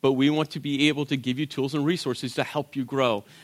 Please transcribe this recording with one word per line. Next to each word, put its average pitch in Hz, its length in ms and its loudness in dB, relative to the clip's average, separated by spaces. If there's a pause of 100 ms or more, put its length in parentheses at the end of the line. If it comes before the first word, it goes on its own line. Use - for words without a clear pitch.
but 139 120 4
we 135 180 4
want 151 200 0
to 151 100 -8
be 143 280 2
able 147 180 0
to 147 100 -2
give 127 220 -2
you 151 80 -2
tools 139 280 -4
and 143 100 0
resources 143 500 -2
to - 100 0
help - 320 -6
you 135 80 -2
grow. 120 400 0 (200)